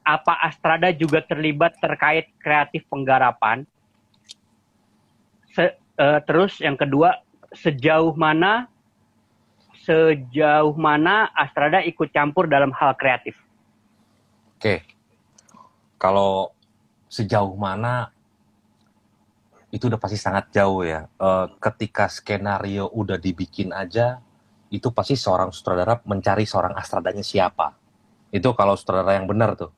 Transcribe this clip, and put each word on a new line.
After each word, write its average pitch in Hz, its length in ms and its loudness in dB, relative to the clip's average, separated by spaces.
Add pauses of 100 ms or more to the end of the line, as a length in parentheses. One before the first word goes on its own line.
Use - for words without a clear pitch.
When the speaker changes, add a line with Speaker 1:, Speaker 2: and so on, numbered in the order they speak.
Speaker 1:
apa 156 380 0
Astrada 165 540 0
juga 156 280 0
terlibat 156 560 0
terkait 151 520 0 (100)
kreatif 147 480 -2
penggarapan? 127 760 0 (1800)
Se-, 175 240 0 (240)
eh, 147 260 4
terus 175 380 0
yang 147 160 -2
kedua, 151 420 2 (300)
sejauh 156 680 0
mana, 165 540 0 (1120)
sejauh 151 960 2
mana 160 560 2
Astrada 151 480 0
ikut 160 300 -4
campur 147 360 0
dalam 139 240 2
hal 135 240 0
kreatif?" 131 400 -2 (1200)
Speaker 2:
Oke. 98 280 -2 (1120)
Kalau 98 580 0 (540)
sejauh 101 460 -2
mana, 104 600 -6 (1500)
itu - 160 -10
udah 110 140 0
pasti 101 180 -6
sangat 98 360 -4
jauh 98 300 2
ya. 80 280 -6
Eh, 95 360 0 (120)
ketika 107 480 -4
skenario 98 840 -6
udah 101 300 -4
dibikin 92 540 -6
aja, 113 500 -4 (460)
itu 101 220 -6
pasti 127 260 -2
seorang 92 340 0
sutradara 92 520 -2
mencari 101 420 -2
seorang 90 300 -2
Astradanya 92 500 -6
siapa. 90 500 -2 (560)
Itu 98 220 0
kalau 101 240 2
sutradara 95 400 0
yang 95 100 -4
benar 101 280 0
tuh. 85 240 -12